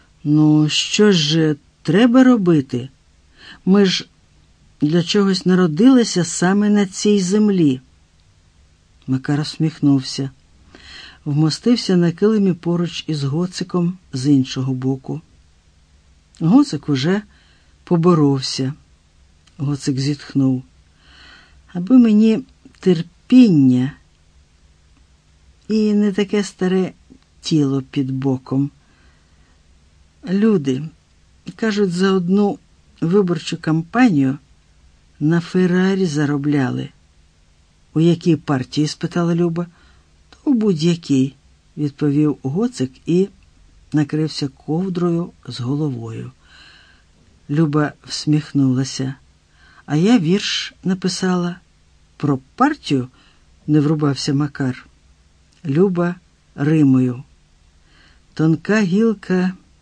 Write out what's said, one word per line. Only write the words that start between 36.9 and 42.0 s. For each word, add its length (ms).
«У 60
якій 360
партії?» 500
спитала 480
Люба. 320
«Та 140
у 100
будь-якій», 800
відповів 680